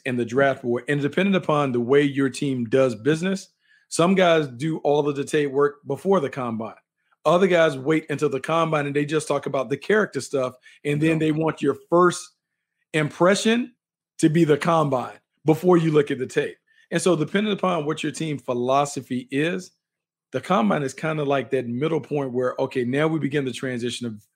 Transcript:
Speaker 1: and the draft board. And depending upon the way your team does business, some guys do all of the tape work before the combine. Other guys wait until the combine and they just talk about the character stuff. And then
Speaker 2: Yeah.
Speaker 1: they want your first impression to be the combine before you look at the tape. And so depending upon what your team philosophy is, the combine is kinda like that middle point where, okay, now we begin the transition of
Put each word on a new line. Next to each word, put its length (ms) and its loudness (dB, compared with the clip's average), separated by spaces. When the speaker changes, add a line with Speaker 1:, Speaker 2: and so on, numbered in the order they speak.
Speaker 1:
and 120 -2
the 60 -2
draft 380 0
board. 260 -4
And 120 0
depending 340 0
upon 380 0
the 80 0
way 220 4
your 280 0
team 340 -4
does 320 2
business, 520 -2
some 280 2
guys 320 4
do 300 -6
all 300 0
of 60 0
the 100 -6
tape 280 0
work 240 0
before 320 0
the 100 -2
combine. 460 -8
Other 220 6
guys 320 4
wait 320 0
until 180 0
the 120 -4
combine 460 0
and 100 -4
they 80 0
just 240 -2
talk 180 -2
about 220 -4
the 80 -4
character 440 0
stuff. 360 -4
And 160 -2
then 120 4
Speaker 2:
Yeah. 60 0
Speaker 1:
they 140 2
want 300 -4
your 140 0
first 380 4
impression 840 2
to 100 4
be 160 4
the 140 4
combine 600 0
before 320 4
you 160 2
look 180 2
at 80 -4
the 80 -6
tape. 300 -4
And 100 -2
so 160 2
depending 360 -2
upon 340 -2
what 160 -4
your 100 -4
team 260 -6
philosophy 920 -2
is, 400 -4
the 80 -4
combine 420 0
is 120 -6
kinda 300 -4
like 260 -2
that 180 -2
middle 320 -2
point 320 -6
where, 260 -2
okay, 260 -2
now 220 0
we 120 0
begin 260 -2
the 80 -4
transition 540 -6
of 300 -12